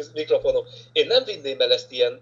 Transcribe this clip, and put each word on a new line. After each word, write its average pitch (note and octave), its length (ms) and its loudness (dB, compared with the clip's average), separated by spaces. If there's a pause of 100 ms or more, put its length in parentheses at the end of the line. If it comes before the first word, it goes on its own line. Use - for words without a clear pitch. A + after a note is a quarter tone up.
(140)
mikrofonom. C#3 500 0 (280)
Én D3 140 2
nem B3+ 180 2
vinném C#3 360 -6
el B2 120 2
ezt B2 200 -4
ilyen, B2 300 0